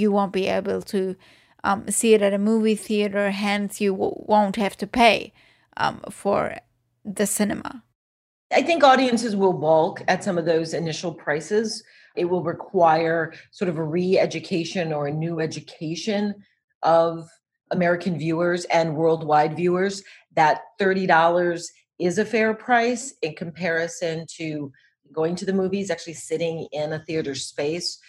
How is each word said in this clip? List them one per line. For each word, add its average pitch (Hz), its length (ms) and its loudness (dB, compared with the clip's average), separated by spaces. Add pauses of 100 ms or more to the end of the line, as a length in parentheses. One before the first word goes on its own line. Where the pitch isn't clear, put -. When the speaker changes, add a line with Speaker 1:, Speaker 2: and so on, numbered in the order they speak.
Speaker 1:
you 208 120 4
won't 196 200 0
be 190 140 -2
able 190 360 -2
to, 190 320 -4 (500)
um, 196 260 -2
see 220 240 4
it 208 80 4
at 202 100 2
a 202 60 0
movie 214 380 2
theater, 202 540 0
hence 202 500 -4
you 202 120 2
w-, - 340 -4
won't 208 300 2
have 294 220 -2
to 196 80 -6
pay, 233 460 4 (440)
um, - 240 -2 (100)
for - 460 -2 (480)
the 208 220 -2
cinema? 214 560 -4 (720)
Speaker 2:
I 277 100 4
think 320 200 2
audiences 247 540 4
will 190 160 4
balk 156 560 2
at 180 160 0
some 180 140 -2
of 165 80 -2
those 160 260 0
initial 165 400 -4
prices. 208 680 -4 (320)
It 175 160 -2
will 175 140 0
require 165 880 2 (160)
sort - 180 -4
of 160 80 -2
a 160 80 -2
re-education 165 1080 0
or 147 140 -2
a 143 60 -4
new 160 280 -4
education 175 960 -4 (480)
of 165 460 2 (420)
American 175 460 0
viewers 170 500 -2
and 165 300 0
worldwide 160 600 2
viewers 180 460 0 (340)
that 156 240 4 (180)
thirty 190 280 2
dollars 170 640 2 (260)
is 170 200 0
a 214 60 0
fair 220 300 0
price 233 680 0
in 160 120 -4
comparison 165 920 -4 (100)
to 151 340 -6 (420)
going 165 240 -2
to 196 100 -8
the 190 60 0
movies, 190 380 0
actually 175 220 -6
sitting 160 600 -6
in 151 200 -4
a 156 120 -6
theater 156 300 -4
space. 156 640 -6 (100)